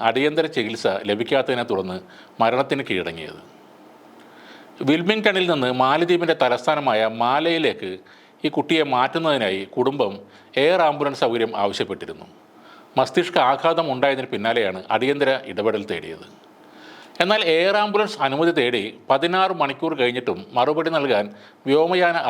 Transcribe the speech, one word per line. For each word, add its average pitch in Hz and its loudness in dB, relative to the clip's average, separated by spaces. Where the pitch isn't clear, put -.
അടിയന്തര 151 0
ചികിത്സ 113 -2
ലഭിക്കാത്തതിനെ 120 -2
തുടർന്ന് 92 -4
മരണത്തിന് 135 0
കീഴടങ്ങിയത്. 82 -8
വിൽമിംഗ്ടണിൽ 185 2
നിന്ന് 131 0
മാലിദ്വീപിൻ്റെ 165 2
തലസ്ഥാനമായ 127 2
മാലയിലേക്ക് 143 0
ഈ - 0
കുട്ടിയെ 151 0
മാറ്റുന്നതിനായി 127 0
കുടുംബം 131 2
എയർ 175 4
ആംബുലൻസ് 143 -2
സൗകര്യം 117 0
ആവശ്യപ്പെട്ടിരുന്നു. 98 -6
മസ്തിഷ്ക 170 0
ആഘാതം 165 0
ഉണ്ടായതിന് 131 0
പിന്നാലെയാണ് 107 0
അടിയന്തര 135 2
ഇടപെടൽ 104 -2
തേടിയത്. 80 -10
എന്നാൽ 214 2
എയർ 190 2
ആംബുലൻസ് 208 -2
അനുമതി 160 2
തേടി 120 2
പതിനാറ് 180 2
മണിക്കൂർ 147 -2
കഴിഞ്ഞിട്ടും 123 0
മറുപടി 156 0
നൽകാൻ 120 0
വ്യോമയാന 170 4